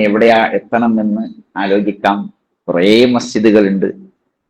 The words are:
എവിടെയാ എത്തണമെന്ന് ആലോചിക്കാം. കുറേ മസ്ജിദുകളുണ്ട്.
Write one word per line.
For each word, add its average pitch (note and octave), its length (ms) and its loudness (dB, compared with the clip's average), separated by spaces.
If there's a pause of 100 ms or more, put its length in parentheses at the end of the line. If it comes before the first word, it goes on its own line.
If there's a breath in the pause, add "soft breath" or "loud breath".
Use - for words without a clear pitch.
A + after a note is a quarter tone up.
എവിടെയാ A2+ 320 2 (180)
എത്തണമെന്ന് A2 680 -2 (380)
ആലോചിക്കാം. G2+ 560 -2 (500)
കുറേ F2 240 0 (240)
മസ്ജിദുകളുണ്ട്. G#2 760 0 (600)